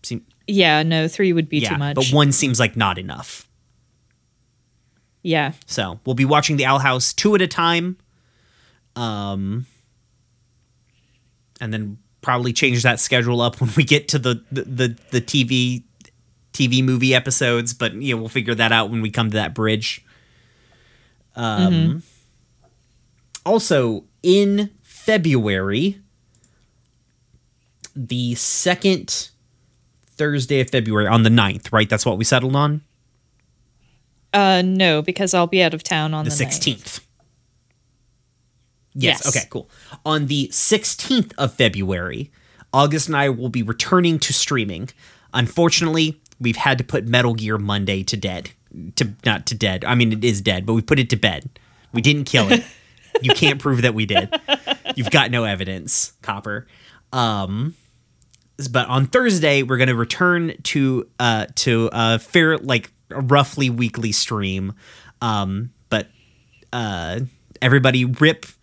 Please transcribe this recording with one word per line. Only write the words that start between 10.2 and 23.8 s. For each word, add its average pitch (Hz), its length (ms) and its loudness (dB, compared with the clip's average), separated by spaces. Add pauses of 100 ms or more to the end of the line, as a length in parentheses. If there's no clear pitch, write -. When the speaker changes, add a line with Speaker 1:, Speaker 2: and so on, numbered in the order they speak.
Speaker 1:
and 110 140 -6
then 107 240 -8 (240)
probably 123 320 -2
change 123 300 2
that 120 160 4
schedule 120 420 2
up 120 200 -2
when 120 140 0
we 156 80 4
get 147 260 2
to 143 100 0
the, 123 320 -2
the, 135 120 -6
the, 123 340 -2 (140)
the 123 100 0
T 135 220 0
V, 123 420 -2 (680)
T 131 140 0
V 127 140 2
movie 127 320 2
episodes, 120 600 0
but, 113 200 -4
you 123 220 -4
know, 113 60 -6
we'll 110 80 -10
figure 117 260 -4
that 113 160 2
out 113 180 2
when 113 120 -2
we 107 100 -4
come 113 180 0
to 107 60 -4
that 107 180 -2
bridge. 110 500 -2 (1300)
Um, 175 380 0
Speaker 2:
Mm-hmm. 160 240 2 (1500)
Speaker 1:
also, 139 600 2 (180)